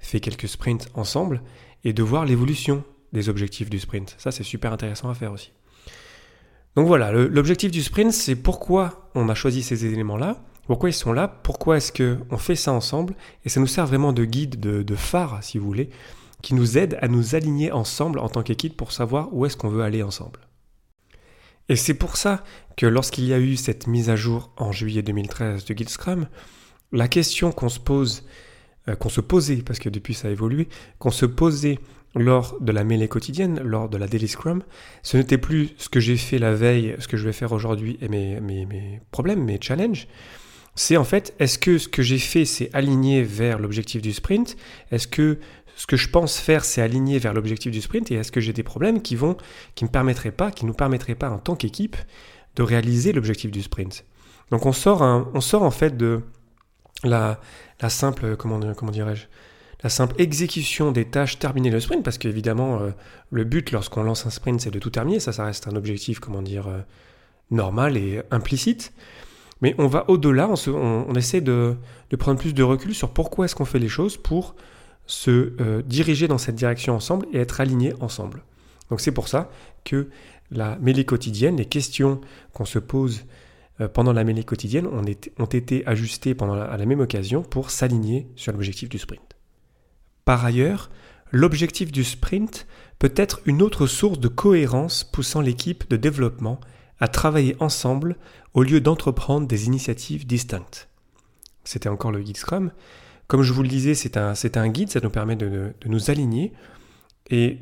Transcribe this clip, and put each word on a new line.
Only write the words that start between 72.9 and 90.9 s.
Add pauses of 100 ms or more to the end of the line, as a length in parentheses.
sur
pourquoi
est-ce
qu'on
fait
les
choses
pour (500)
se,
euh,
diriger
dans
cette
direction
ensemble
et
être
alignés
ensemble. (460)
Donc
c'est
pour
ça (340)
que (400)
la
mêlée
quotidienne,
les
questions (320)
qu'on
se
pose, (560)
euh,
pendant
la
mêlée
quotidienne
ont
été,
ont
été
ajustées
pendant
la,
à
la
même
occasion
pour
s'aligner
sur
l'objectif
du
sprint. (920)
Par
ailleurs, (420)